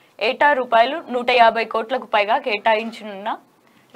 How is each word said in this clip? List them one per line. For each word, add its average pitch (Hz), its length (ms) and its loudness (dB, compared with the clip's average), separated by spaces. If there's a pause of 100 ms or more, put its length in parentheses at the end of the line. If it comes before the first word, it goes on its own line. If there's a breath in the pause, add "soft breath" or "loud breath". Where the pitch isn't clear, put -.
(200)
ఏటా 262 320 2
రూపాయలు 247 580 0
నూట 240 200 -2
యాభై 226 340 4
కోట్లకు 226 420 -4
పైగా 214 320 0
కేటాయించనున్న 220 1000 -4 (600)